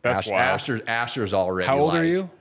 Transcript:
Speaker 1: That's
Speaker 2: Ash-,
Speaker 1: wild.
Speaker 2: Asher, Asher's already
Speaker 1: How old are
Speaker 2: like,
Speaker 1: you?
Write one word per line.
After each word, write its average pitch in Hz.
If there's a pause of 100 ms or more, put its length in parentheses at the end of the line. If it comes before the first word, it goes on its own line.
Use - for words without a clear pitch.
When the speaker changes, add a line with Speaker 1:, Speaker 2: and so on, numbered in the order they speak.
Speaker 1:
That's 120
Speaker 2:
Ash-, 101
Speaker 1:
wild. 98
Speaker 2:
Asher, 127
Asher's 117
already 92
Speaker 1:
How 135
old 160
are 170
Speaker 2:
like, 165
Speaker 1:
you? 185 (120)